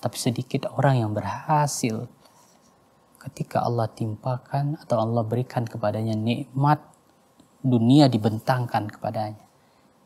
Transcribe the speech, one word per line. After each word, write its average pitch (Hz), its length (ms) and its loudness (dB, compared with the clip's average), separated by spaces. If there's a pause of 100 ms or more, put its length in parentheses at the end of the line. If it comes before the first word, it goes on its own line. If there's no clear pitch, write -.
Tapi - 160 -6
sedikit 127 560 -2
orang 131 320 2
yang 107 80 -2
berhasil 110 960 -2 (1200)
ketika - 380 -4
Allah 117 260 0
timpakan 127 920 -6
atau 113 200 0
Allah 113 240 0
berikan 120 400 -4
kepadanya 110 500 -4
nikmat 135 640 0 (800)
dunia 127 480 6
dibentangkan 113 800 0
kepadanya. 107 560 -8 (640)